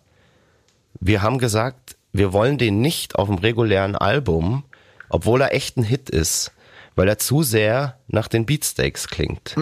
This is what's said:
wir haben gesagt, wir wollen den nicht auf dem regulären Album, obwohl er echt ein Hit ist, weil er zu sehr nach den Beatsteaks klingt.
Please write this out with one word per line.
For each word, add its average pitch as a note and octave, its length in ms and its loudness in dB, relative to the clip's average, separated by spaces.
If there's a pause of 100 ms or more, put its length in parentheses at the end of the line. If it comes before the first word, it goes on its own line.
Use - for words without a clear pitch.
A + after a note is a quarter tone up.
(1000)
wir F#2+ 220 2
haben A#2+ 160 2
gesagt, A#2+ 580 -2 (160)
wir F#2+ 200 2
wollen A#2+ 260 4
den G#2+ 220 2
nicht - 360 -2
auf G2+ 120 -6
dem G2 100 0
regulären G#2 580 0
Album, G#2 680 0 (440)
obwohl - 340 2
er C3 120 0
echt - 220 -4
ein B2 80 2
Hit B2 260 -2
ist, - 420 -2 (440)
weil F#2 120 4
er G#2+ 100 2
zu D3 240 0
sehr A#2 560 0 (100)
nach G#2 200 -2
den A2+ 180 0
Beatsteaks - 600 -2
klingt. - 540 -6